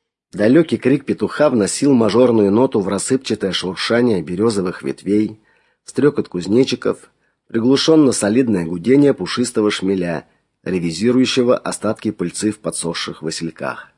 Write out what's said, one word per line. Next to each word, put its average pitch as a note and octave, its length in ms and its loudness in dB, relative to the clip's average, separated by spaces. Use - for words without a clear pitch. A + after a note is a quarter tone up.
Далекий A#2+ 440 2
крик C#3 280 0
петуха A2 440 -2
вносил B2+ 460 2
мажорную A2+ 580 4
ноту A#2+ 280 2
в F#2 80 -4
рассыпчатое G2+ 640 -4
шуршание G2+ 680 -2
березовых F#2 600 -2
ветвей, G2+ 580 -2
стрекот C3+ 440 -2
кузнечиков, G#2 840 -2
приглушенно-солидное A#2+ 1160 2
гудение A#2+ 480 2
пушистого G#2 560 -2
шмеля, F#2 560 -4
ревизирующего A#2+ 920 0
остатки G#2+ 540 -6
пыльцы G2+ 400 -4
в G#2 80 -8
подсохших - 640 -8
васильках. D#2 760 -10